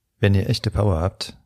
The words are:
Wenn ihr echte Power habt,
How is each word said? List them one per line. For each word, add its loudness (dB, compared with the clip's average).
Wenn 4
ihr 0
echte -2
Power 0
habt, -6